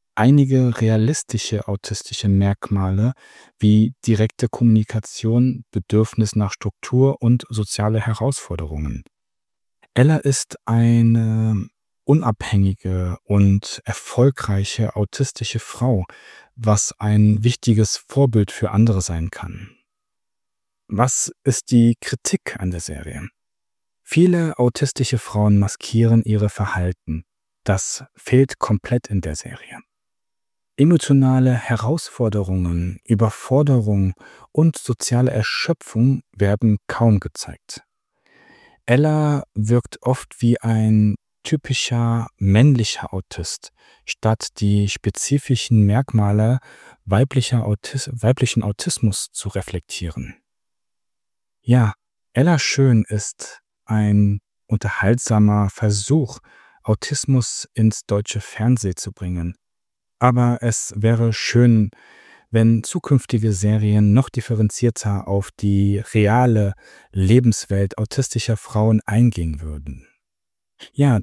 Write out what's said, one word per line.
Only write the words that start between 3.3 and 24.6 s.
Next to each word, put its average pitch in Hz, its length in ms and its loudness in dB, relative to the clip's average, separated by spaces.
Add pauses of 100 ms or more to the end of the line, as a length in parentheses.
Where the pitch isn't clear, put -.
wie 107 340 4 (120)
direkte 110 420 0
Kommunikation, 117 1200 0
Bedürfnis 107 640 0
nach 104 180 -2
Struktur - 680 -2
und 120 280 2
soziale 107 500 -2
Herausforderungen. 80 1040 -6 (920)
Ella 147 240 4
ist - 380 -4 (100)
eine 113 1040 2 (380)
unabhängige 98 1160 -2
und 101 580 0
erfolgreiche 110 1120 -2
autistische 110 640 -4
Frau, 117 460 -2 (500)
was 107 440 0
ein 107 440 2
wichtiges 110 540 0 (100)
Vorbild 113 440 2
für 101 200 -6
andere 101 300 2
sein 85 280 -6
kann. 87 460 -14 (1120)
Was 113 440 -2 (120)
ist - 280 -2
die 117 280 4
Kritik - 600 -6
an 92 120 -2
der 85 80 -8
Serie? 76 480 -12 (760)
Viele 170 540 2
autistische 123 600 -2